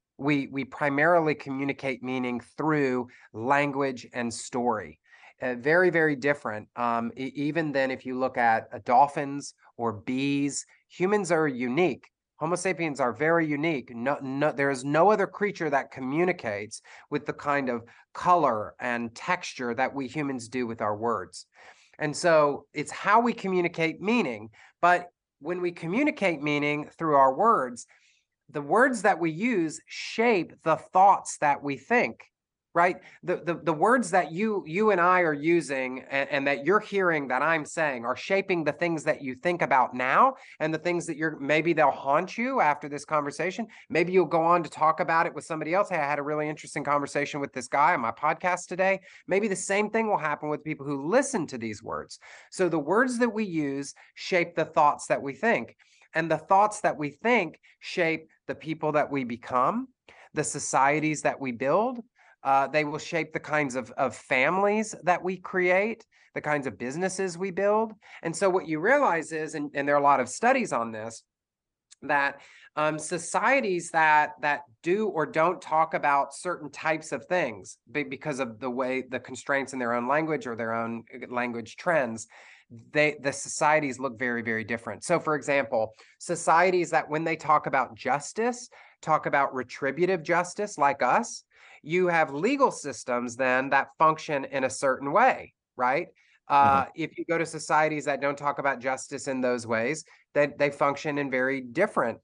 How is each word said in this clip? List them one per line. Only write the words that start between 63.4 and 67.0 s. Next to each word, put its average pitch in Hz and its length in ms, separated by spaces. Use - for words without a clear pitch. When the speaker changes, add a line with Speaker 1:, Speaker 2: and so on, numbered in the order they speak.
Speaker 1:
of, 120 220
of 127 180
families 196 880
that 170 180
we 185 140
create, 185 720
the 147 60
kinds 147 260
of 107 120
businesses 175 600